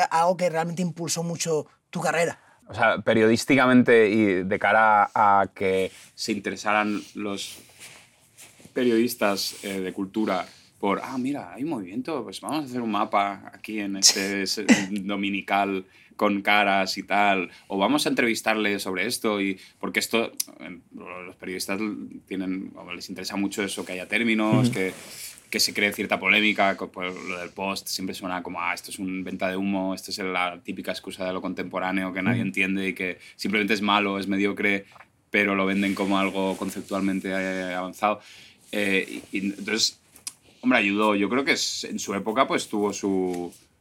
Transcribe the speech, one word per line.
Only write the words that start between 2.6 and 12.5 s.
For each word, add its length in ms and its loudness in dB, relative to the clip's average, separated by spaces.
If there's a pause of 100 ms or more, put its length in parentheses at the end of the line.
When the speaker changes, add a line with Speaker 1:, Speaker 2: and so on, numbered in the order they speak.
Speaker 2:
O 60 -14
sea, 260 2
periodísticamente 1080 6
y 340 4
de 160 -2
cara 540 6
a 400 6
que 380 0 (240)
se 160 -4
interesaran 680 0 (140)
los 420 -8 (1160)
periodistas, 920 2
eh, 180 -4
de 120 -6
cultura 520 -2 (340)
por, 240 0
"Ah, 140 -8
mira, 360 -4
hay 100 -8
un 60 -4
movimiento, 540 -6
pues 180 -12
vamos 220 -4